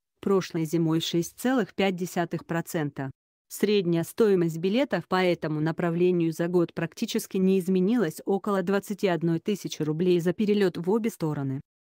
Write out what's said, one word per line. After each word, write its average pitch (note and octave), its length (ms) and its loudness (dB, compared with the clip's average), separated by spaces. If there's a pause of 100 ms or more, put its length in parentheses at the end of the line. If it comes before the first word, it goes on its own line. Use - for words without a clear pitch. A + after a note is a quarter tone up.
(200)
прошлой F3 460 0
зимой D#3+ 340 2
шесть - 360 -2
целых B3 380 -2
пять G3 220 0
десятых E3+ 500 -4
процента. D3+ 640 -4 (380)
Средняя F3 560 2
стоимость F3 540 2
билетов F#3+ 500 -2
по F#3 80 0
этому E3 440 0
направлению E3+ 720 2
за E3+ 140 -2
год F3 280 0
практически G3+ 640 -4
не F#3+ 200 4
изменилась, F#3 680 0
около G3 380 0
двадцати G3 460 -2
одной E3 320 0
тысячи - 420 -6
рублей E3+ 380 2
за F3 120 0
перелет G3+ 440 2
в F3 140 -4
обе A3 200 0
стороны. C#3+ 500 -4 (300)